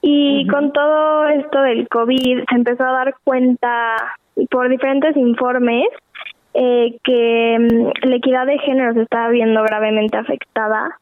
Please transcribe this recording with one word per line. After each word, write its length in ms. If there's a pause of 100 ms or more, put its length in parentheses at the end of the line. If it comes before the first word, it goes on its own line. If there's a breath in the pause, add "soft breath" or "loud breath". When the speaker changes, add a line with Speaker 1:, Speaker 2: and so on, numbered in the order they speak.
Speaker 1:
Y 440
Speaker 2:
Ujú. 100
Speaker 1:
con 160
todo 560
esto 340
del 280
covid, 600
se 60
empezó 300
a 80
dar 220 (100)
cuenta 720 (540)
por 200
diferentes 480
informes, 680 (680 loud breath)
eh, 500
que, 560
mm, 480
la 80
equidad 300
de 140
género 340
se 80
estaba 260
viendo 360
gravemente 540
afectada. 840